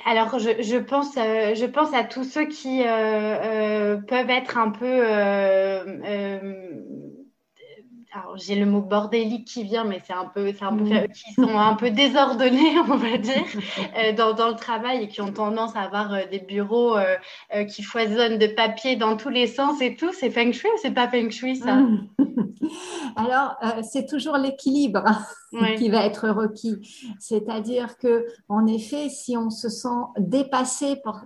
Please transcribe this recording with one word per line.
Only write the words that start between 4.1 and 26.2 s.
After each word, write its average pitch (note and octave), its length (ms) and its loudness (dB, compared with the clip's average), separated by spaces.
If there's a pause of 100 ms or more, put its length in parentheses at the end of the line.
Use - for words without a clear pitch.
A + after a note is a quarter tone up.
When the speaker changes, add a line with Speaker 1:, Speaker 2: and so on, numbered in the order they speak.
Speaker 1:
être B3+ 300 0
un A3 120 2
peu, G#3 140 -6
euh, G3+ 960 2 (220)
euh, G3 800 -6 (1300)
alors, F#3+ 240 -14
j'ai G3 180 -6
le G3+ 120 2
mot G3+ 160 2
bordélique G#3+ 640 0
qui A#3 180 -8
vient, A3+ 200 -2
mais F#3+ 220 -4
c'est F#3+ 60 -8
un F#3 140 -6
peu, G3+ 260 -4
c'est G#3 100 -10
un G3+ 140 -2
peu G#3 80 2
Speaker 2:
Mm. G#3 40 2
Speaker 1:
fait, G#3 220 2
qui - 220 -20
sont A3 260 4
un G#3+ 140 6
peu A#3 180 2
désordonnés, C4 920 4
<laughs> D#4+ 60 4
on C#4+ 100 2
va A3+ 200 0
dire, C4 300 0
Speaker 2:
<laughs> G3 520 -8
Speaker 1:
euh, A3 140 2
dans, A3 220 4
dans A3 140 2
le A3 80 -2
travail A3+ 480 -2
et G3+ 40 -8
qui G#3 140 -8
ont G3 100 -6
tendance A3 420 -2
à G#3+ 60 -4
avoir, G3+ 320 -2
euh, G3 60 0 (120)
des F#3+ 100 -6
bureaux, G#3 540 2
euh, F#3+ 220 4 (380)
euh, G#3 100 0
qui G3+ 180 -12
foisonnent A3+ 540 0
de G#3+ 120 4
papier A#3 480 0
dans A3 200 2
tous C4+ 140 -6
les B3 160 2
sens C#4 340 0
et B3 160 -2
tout. F4 160 -2
C'est B3 180 -2
feng A#3+ 220 2
shui B3 160 -2
ou A4 140 2
c'est B3 100 -2
pas B3 160 2
feng A#3 220 0
shui, B3+ 260 -4
ça ? B3+ 200 2
Speaker 2:
Mm. A3+ 320 4 (100)
<laughs> D#4+ 1000 -2
Alors, B3+ 480 0
euh, A3+ 180 -2
c'est C4+ 220 -4
toujours C#4+ 320 -2
l'équilibre C4+ 640 2 (500)
Speaker 1:
Ouais. A3 240 2
Speaker 2:
qui A3+ 120 2
va G#3 160 4
être G#3+ 240 0